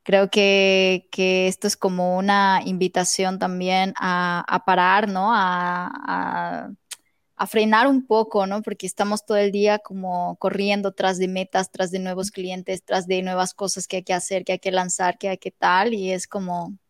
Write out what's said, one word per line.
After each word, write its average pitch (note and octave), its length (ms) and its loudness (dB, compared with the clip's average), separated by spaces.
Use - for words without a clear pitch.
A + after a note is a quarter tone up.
creo G3 280 4
que, F#3+ 800 4
que F#3 360 2
esto F#3 200 -2
es G3 100 -2
como F3+ 400 0
una G3 480 4
invitación F#3 760 -2
también F#3 580 -2
a, F3+ 500 -2
a - 180 -2
parar, F#3 420 4
¿no? G3 260 0
A, F3+ 540 0
a, - 40 -16
a F#3+ 100 -4
frenar A3 400 4
un C4 180 2
poco, A3 420 2
¿no? G3+ 140 -4
Porque G3+ 260 -8
estamos G#3 380 -2
todo G#3+ 120 0
el G3+ 140 2
día G#3 280 2
como F3+ 580 -6
corriendo G3 540 -2
tras F#3+ 280 -2
de F#3 100 0
metas, F#3+ 420 -4
tras F#3 200 -4
de F#3+ 80 -4
nuevos F#3 320 -6
clientes, F#3 520 -8
tras F#3 240 -2
de F#3 140 0
nuevas F#3 320 -2
cosas F#3+ 340 -6
que F#3+ 100 -6
hay F3+ 60 -6
que F#3+ 100 -4
hacer, F3+ 300 -4
que F#3 100 -2
hay F#3 60 -4
que F#3+ 120 -4
lanzar, F3+ 460 -2
que G3 120 -6
hay F#3 80 -4
que - 140 -10
tal, F#3+ 420 2
y F#3+ 180 -4
es F#3 160 -4
como F3+ 500 -8